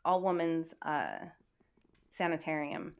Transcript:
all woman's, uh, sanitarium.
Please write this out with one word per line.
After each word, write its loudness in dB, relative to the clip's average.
all 4
woman's, 2
uh, -2
sanitarium. -2